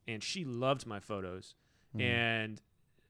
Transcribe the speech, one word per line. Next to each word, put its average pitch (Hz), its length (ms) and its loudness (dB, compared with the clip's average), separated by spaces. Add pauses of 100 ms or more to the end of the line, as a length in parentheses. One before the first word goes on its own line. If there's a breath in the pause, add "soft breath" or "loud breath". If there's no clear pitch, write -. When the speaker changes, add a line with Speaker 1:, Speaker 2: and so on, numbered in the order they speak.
Speaker 1:
and 110 160 -6
she 185 220 -4
loved 127 420 2
my 104 140 -6
photos. 95 540 -6 (420)
Speaker 2:
Mm. 110 60 0
Speaker 1:
And 113 580 2 (500)